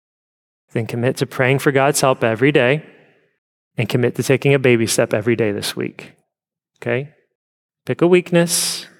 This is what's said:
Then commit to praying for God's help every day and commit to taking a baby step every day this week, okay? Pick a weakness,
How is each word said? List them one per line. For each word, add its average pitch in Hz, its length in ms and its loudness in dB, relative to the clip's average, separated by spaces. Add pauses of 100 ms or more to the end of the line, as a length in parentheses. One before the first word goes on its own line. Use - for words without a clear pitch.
(720)
Then 113 140 -4
commit 120 300 -4
to 135 100 -4
praying 135 340 0
for 147 120 0
God's 135 300 2
help 131 200 2
every 120 300 2
day 143 320 2 (920)
and 117 100 -4
commit 123 280 -2
to 123 60 -2
taking 139 300 2
a 143 60 4
baby 120 280 2
step - 280 -2
every 113 200 -2
day 107 160 -2
this 104 240 -6
week, - 380 -10 (640)
okay? 127 380 -6 (720)
Pick - 160 -4
a 170 60 6
weakness, 175 800 0 (120)